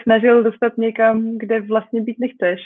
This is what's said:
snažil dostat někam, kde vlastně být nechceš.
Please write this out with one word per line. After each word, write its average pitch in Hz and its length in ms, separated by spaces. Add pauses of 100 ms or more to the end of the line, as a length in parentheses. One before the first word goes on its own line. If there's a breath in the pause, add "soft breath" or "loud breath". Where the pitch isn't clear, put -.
snažil 233 400
dostat 226 360
někam, 226 600
kde 220 220
vlastně 214 400
být 226 180
nechceš. 185 480